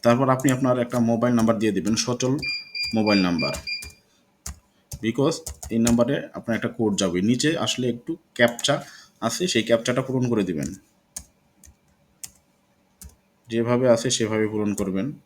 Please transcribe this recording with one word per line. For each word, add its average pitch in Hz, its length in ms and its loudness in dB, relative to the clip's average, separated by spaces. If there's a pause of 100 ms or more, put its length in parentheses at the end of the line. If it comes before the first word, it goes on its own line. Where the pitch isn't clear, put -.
তারপর 120 320 4
আপনি 131 200 0
আপনার 127 200 2 (100)
একটা 123 120 -4 (140)
মোবাইল 120 260 2
নাম্বার 113 240 2
দিয়ে 107 160 2
দিবেন, 98 180 0 (100)
সচল 127 280 -2 (640)
মোবাইল 104 300 4
নাম্বার, 80 260 -2 (1500)
because 135 340 0 (380)
এই 113 100 4
নাম্বারে 120 300 4 (220)
আপনার 113 200 -6
একটা - 200 -2
কোড 110 140 2 (100)
যাবে। 90 160 0 (120)
নিচে 131 200 2 (160)
আসলে 127 280 -4
একটু 120 180 -10 (260)
ক্যাপচা 196 380 2 (520)
আছে, 117 160 -2 (100)
সেই 110 160 2
ক্যাপচাটা 123 380 2
পূরণ 127 240 0
করে 107 180 2
দিবেন। 80 200 -4 (2750)
যেভাবে 117 380 0 (100)
আছে 113 120 -2 (100)
সেভাবে 110 340 0
পূরণ 107 280 0
করবেন। 95 280 -2 (180)